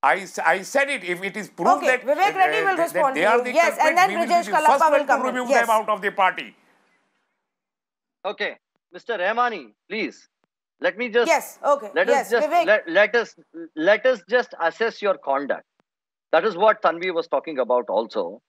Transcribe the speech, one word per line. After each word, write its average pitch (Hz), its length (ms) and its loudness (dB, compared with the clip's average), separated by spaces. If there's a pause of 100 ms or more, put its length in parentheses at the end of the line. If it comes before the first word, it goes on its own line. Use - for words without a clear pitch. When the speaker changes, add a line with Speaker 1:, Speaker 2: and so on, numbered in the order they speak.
Speaker 1:
I, 151 140 2
s-, 190 200 -10
I 175 260 0
said 277 260 -2
it. 254 140 -6
If 180 200 -6
it 196 140 -8
is 190 120 -10
proved 339 340 0
Speaker 2:
Okay, 320 40 0
Speaker 1:
that, 254 140 2
Speaker 2:
Vivek 320 340 -2
Speaker 1:
uh, - 20 -6
Speaker 2:
Reddy 381 280 0
will 381 100 0
Speaker 1:
that, 330 80 0
Speaker 2:
respond 285 320 -2
Speaker 1:
that 147 40 -2
they - 20 0
Speaker 2:
to 190 60 2
Speaker 1:
are 226 100 4
Speaker 2:
you. 240 80 0
Speaker 1:
the 247 80 -6
Speaker 2:
Yes, 320 260 2
and - 0 -
Speaker 1:
culprit, 311 160 2
Speaker 2:
then 381 140 4
Speaker 1:
we 311 80 -4
will 339 80 -2
be 285 80 -2
Speaker 2:
Brijesh 349 120 2
Speaker 1:
the - 60 -8
Speaker 2:
Kalappa 311 160 2
Speaker 1:
first 285 160 4
Speaker 2:
will 311 80 4
Speaker 1:
one 277 80 4
to 277 80 -4
Speaker 2:
come 262 140 2
in. 254 120 -4
Speaker 1:
remove 247 160 -4
Speaker 2:
Yes. 254 120 4
Speaker 1:
them 233 80 -2
out 214 200 2
of 208 120 -2
the 196 100 -2
party. 175 440 -2 (1700)
Speaker 3:
Okay, 196 340 -6 (340)
Mister 196 260 -8
Rahmani, 202 540 -2 (180)
please. 180 380 -8 (520)
Let 185 180 -2
me 240 120 -4
just, 226 180 2
Speaker 2:
Yes, 285 380 -2
okay. 254 300 0
Speaker 3:
let 180 120 2
Speaker 2:
Yes, 254 180 2
Speaker 3:
us 185 60 -6
just, 240 180 0
Speaker 2:
Vivek. 330 180 2
Speaker 3:
let, 214 200 2
let 202 280 2
us, 233 200 -2 (400)
let 202 300 2
us 254 240 2
just 240 320 0
assess 185 400 -2
your 196 160 0
conduct. 139 460 -4 (680)
That 170 140 2
is 208 100 -2
what 214 280 2
Tanvi 175 300 0
was 165 140 -4
talking 147 300 -4
about 123 320 0
also. 104 600 -4